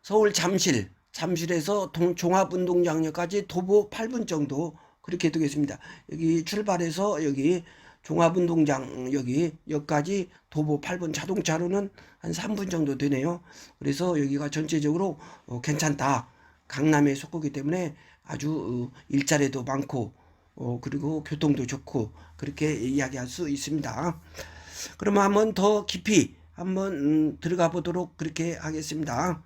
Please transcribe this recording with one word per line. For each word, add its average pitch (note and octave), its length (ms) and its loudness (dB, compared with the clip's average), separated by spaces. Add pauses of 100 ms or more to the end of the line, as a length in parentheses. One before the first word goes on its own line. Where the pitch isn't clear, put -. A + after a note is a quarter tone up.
서울 G#3 300 4
잠실, E3 580 2 (220)
잠실에서 E3+ 800 -2
동-, F3 220 2
종합운동장역까지 F3 1300 0
도보 F#3+ 420 2
팔 A3+ 180 -6
분 A#3 180 -4
정도 D3+ 500 -2 (260)
그렇게 F3 280 0
되겠습니다. D3 480 0 (340)
여기 E3 320 2
출발해서 F3 800 -2
여기 D3 400 2 (380)
종합운동장 D#3+ 1080 2
여기 C#3+ 400 0 (160)
역까지 F3+ 640 -2 (180)
도보 D3+ 320 0
팔 F3+ 200 -6
분, E3 120 -4
자동차로는 F#3 800 -2 (300)
한 E3 120 -6
삼 F3 220 -4
분 G3 160 -4
정도 D3+ 260 0
되네요. C#3+ 460 0 (360)
그래서 D#3 420 0
여기가 C#3+ 300 -2
전체적으로, D#3 680 0 (280)
어, A#2+ 140 -6
괜찮다. C#3+ 680 0 (400)
강남에 D3 460 4
속하기 D3+ 360 -6
때문에 D3+ 460 -4 (280)
아주, B2 680 -4
어, - 40 -20 (120)
일자리도 C#3 560 2
많고, C3 480 -4 (440)
어, A#2+ 240 -6
그리고 C#3+ 440 -4
교통도 D3 420 0
좋고 B2+ 460 -6 (240)
그렇게 D3+ 380 -4
이야기할 C3 520 -2
수 D#3 220 -6
있습니다. C#3+ 720 -4 (800)
그러면 G3+ 240 4
한번 G#3 320 4
더 G#3 320 2
깊이 F#3 480 2 (180)
한번, F#3+ 400 -2
음, D3+ 480 2
들어가 E3+ 300 2
보도록 F3 460 -4
그렇게 D#3+ 380 -4
하겠습니다. D#3 920 -4